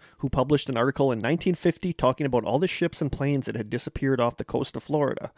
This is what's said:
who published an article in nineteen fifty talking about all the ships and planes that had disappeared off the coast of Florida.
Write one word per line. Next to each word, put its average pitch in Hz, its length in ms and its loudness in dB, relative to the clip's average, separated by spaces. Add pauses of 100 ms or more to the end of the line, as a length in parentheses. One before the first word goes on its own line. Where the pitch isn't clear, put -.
(180)
who 139 120 -4
published 139 400 2
an 127 80 -2
article 135 340 2
in 113 60 0
nineteen 165 360 0
fifty 175 380 0
talking 131 340 0
about 123 180 2
all 113 140 -2
the 180 80 0
ships - 360 -2
and 143 100 -2
planes 139 340 0
that 113 80 -6
had 110 140 -6
disappeared 123 520 0
off 117 180 2
the - 60 -4
coast - 320 -4
of 120 60 -6
Florida. - 560 -2